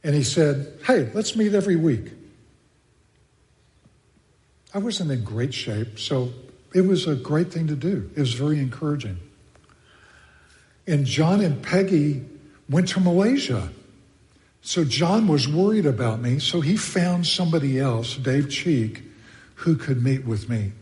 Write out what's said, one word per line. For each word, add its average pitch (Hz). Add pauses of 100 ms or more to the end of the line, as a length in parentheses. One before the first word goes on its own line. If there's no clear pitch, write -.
And 147
he 139
said, 143
"Hey, 165
let's 214
meet 208
every 190
week." 156 (2500)
I 202
wasn't 190
in 123
great 110
shape, 110
so 127 (420)
it 185
was 185
a 156
great 156
thing 165
to 151
do. 147
It 151
was 120
very 147
encouraging. 127 (1700)
And 143
John 165
and 151
Peggy 156 (440)
went 175
to 190
Malaysia. 180 (920)
So -
John 165
was 143
worried 190
about 117
me, 123
so 175
he 160
found 175
somebody 156
else, 117
Dave 135
Cheek, 120 (500)
who 165
could 123
meet 131
with 110
me 107